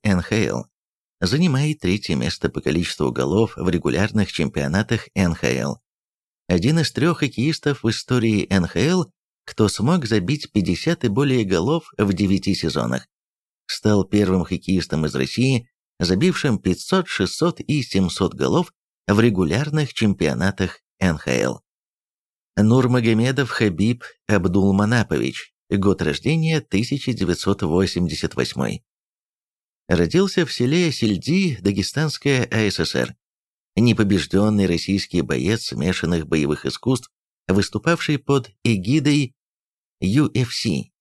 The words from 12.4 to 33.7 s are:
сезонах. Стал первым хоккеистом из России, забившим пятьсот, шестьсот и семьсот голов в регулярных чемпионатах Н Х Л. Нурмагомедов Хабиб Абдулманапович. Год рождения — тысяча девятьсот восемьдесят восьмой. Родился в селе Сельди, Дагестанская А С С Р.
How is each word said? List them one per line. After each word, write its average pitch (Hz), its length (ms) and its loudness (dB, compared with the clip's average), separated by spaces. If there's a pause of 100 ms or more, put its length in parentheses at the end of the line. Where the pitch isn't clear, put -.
сезонах. 64 540 -4 (580)
Стал 104 380 2
первым 95 400 2
хоккеистом 82 600 -2
из 69 100 -4
России, 117 540 0 (300)
забившим 104 600 0
пятьсот, 170 480 -2
шестьсот - 540 -2
и 147 200 -2
семьсот - 520 -2
голов 92 400 0 (340)
в 101 120 2
регулярных 120 760 0
чемпионатах 92 880 0 (180)
Н 85 180 0
Х 69 140 -4
Л. 62 320 -2 (920)
Нурмагомедов 120 920 2
Хабиб 107 540 0 (240)
Абдулманапович. 98 1300 0 (160)
Год 98 320 2
рождения — 156 580 0 (100)
тысяча 123 440 -2
девятьсот 95 500 -2
восемьдесят 87 720 0
восьмой. 62 480 -4 (1040)
Родился 165 580 2
в - 80 -8
селе 156 380 0
Сельди, 131 720 -2
Дагестанская 135 880 0
А 107 180 2
С - 100 -4
С 80 160 -2
Р. 64 200 -2 (600)